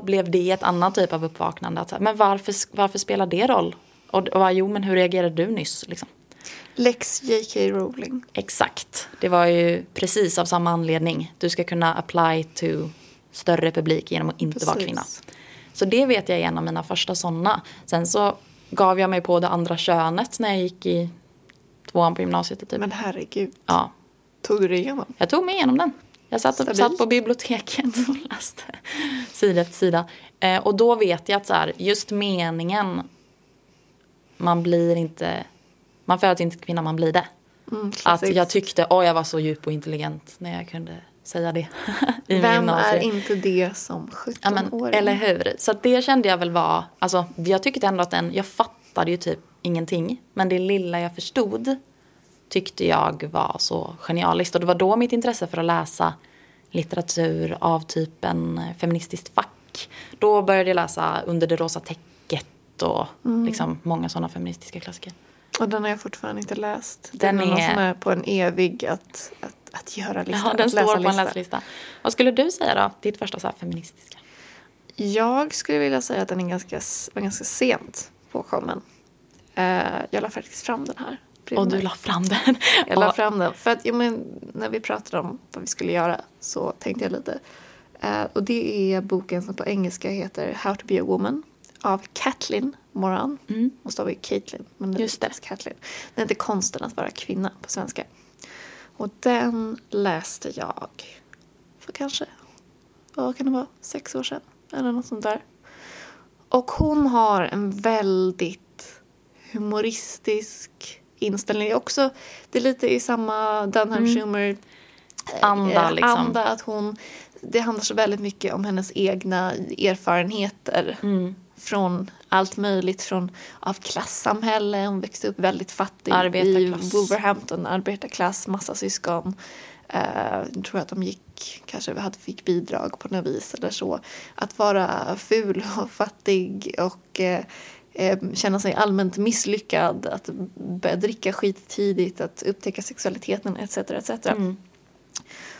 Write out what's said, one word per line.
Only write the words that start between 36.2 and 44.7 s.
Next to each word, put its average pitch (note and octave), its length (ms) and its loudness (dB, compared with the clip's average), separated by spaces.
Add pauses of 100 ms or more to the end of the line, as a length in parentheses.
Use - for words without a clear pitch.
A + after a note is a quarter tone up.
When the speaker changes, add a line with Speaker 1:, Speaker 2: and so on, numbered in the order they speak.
Speaker 1:
inte E3+ 160 -2
kvinna, E3+ 260 -4
man D#3 140 -2
blir D#3+ 160 2
det. F3 120 2 (480)
Speaker 2:
Mm, G#3+ 160 -4
Speaker 1:
Att G3+ 80 -8
Speaker 2:
klassiskt. F3 400 4
Speaker 1:
jag F3 140 4
tyckte, F#3+ 400 2
åh, F#3 140 8
jag E3+ 100 6
var D#3+ 100 2
så D#3+ 160 -2
djup D#3 260 -2
och D#3 60 -2
intelligent D3+ 640 -6
när F3 180 -8
jag F3 120 -8
kunde E3 280 -12 (280)
säga E3+ 280 -2
det E3 80 0
<laughs> - 680 -2
i F#3 140 4
Speaker 2:
Vem A#3 240 6
Speaker 1:
min E3 100 2
Speaker 2:
är G#3+ 200 4
Speaker 1:
ålder. G#3 100 4
Speaker 2:
inte G#3 300 0
det F#3 420 2
som E3+ 340 -8 (320)
Speaker 1:
Ja, G3+ 80 2
men, F#3+ 140 2
Speaker 2:
sjuttonåring? A#3 340 -2